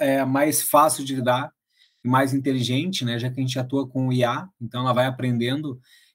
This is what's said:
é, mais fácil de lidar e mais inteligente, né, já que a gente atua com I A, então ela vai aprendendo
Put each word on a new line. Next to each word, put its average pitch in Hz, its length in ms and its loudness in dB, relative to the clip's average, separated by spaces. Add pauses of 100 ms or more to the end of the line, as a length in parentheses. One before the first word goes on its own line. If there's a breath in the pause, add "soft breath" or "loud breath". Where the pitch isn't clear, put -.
é, 135 240 2
mais 143 380 2
fácil 147 420 4
de 135 100 -6
lidar 123 380 -2 (520)
e 120 40 -2
mais 131 260 4
inteligente, 135 720 -2
né, 120 120 -2
já 123 140 -4
que 127 80 -8
a 135 60 -2
gente 131 160 -4
atua 131 280 -2
com 131 240 -2
I 123 120 2
A, 139 240 -2 (120)
então 120 200 -8
ela 127 120 0
vai 123 140 2
aprendendo 127 720 -2 (360 soft breath)